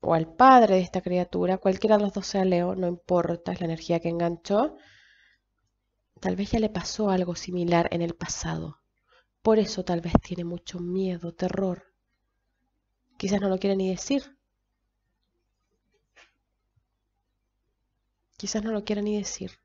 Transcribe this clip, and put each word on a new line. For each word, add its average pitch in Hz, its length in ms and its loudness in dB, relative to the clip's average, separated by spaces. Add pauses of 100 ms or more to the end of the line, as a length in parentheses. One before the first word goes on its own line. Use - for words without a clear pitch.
o 170 140 2
al 160 180 0
padre 247 440 8
de 185 60 4
esta 180 180 -4
criatura, 180 580 -2
cualquiera 202 380 2
de 208 80 2
los 196 80 -2
dos 196 160 -8
sea 190 160 0
Leo, 180 320 2
no 185 100 -2
importa, 175 640 -2
es 180 100 -6
la 175 60 -4
energía 165 320 -2
que 170 100 -2
enganchó, 170 680 0 (1400)
tal 185 160 -2
vez 202 160 -4
ya 233 80 2
le 214 100 0
pasó 208 400 -2
algo 180 240 0
similar 175 560 0
en 170 120 -2
el 165 120 -4
pasado. 160 640 -8 (640)
Por 220 160 4
eso 190 260 -2
tal 175 160 -2
vez 170 120 -6 (100)
tiene 175 220 -10
mucho 175 340 -10
miedo, 175 560 -4
terror. 185 580 -4 (1200)
Quizás 196 240 0
no 196 80 0
lo 185 100 0
quiera 196 160 0
ni 190 160 0
decir. - 480 -4 (4000)
Quizás 208 260 -6
no 226 80 -6
lo 208 140 -4
quiera 208 180 -2
ni 208 160 -2
decir. - 460 -10